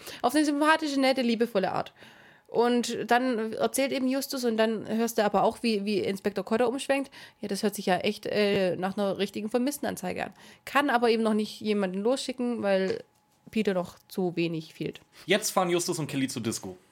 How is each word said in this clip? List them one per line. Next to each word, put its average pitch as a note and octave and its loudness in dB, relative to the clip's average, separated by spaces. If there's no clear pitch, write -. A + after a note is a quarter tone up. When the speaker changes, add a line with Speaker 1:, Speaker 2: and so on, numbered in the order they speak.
Speaker 1:
auf B3 2
eine D4+ 4
sympathische, D4+ 2
nette, C4 4
liebevolle A3+ 0
Art. - -4
Und A#3 2
dann A#3+ 2
erzählt B3+ 0
eben C4 -2
Justus C4 -2
und A3+ 0
dann A3 0
hörst A3+ -2
du G#3+ 4
aber F#3+ 2
auch, A3 2
wie, G#3+ 2
wie G#3 0
Inspektor G3 -2
Cotter A#3 2
umschwenkt. C4+ -2
Ja, G#3 -6
das G3+ -2
hört G3+ 0
sich G3 -8
ja F3+ 4
echt, - -2
äh, G3+ 2
nach F#3 -4
einer G3 0
richtigen G#3 -4
Vermisstenanzeige A#3+ -2
an. - -12
Kann C#4+ 2
aber A#3+ 4
eben A3+ 2
noch G#3+ 2
nicht G#3+ -2
jemanden G3+ 0
losschicken, A#3+ -2
weil F#3+ 0
Peter G#3 0
noch F3 -4
zu F3 -2
wenig E3 -2
fehlt. - -8
Speaker 2:
Jetzt G3+ 0
fahren F#3 2
Justus F3 0
und D3+ -4
Kelly C3+ -2
zur B2+ -6
Disco. G2+ -4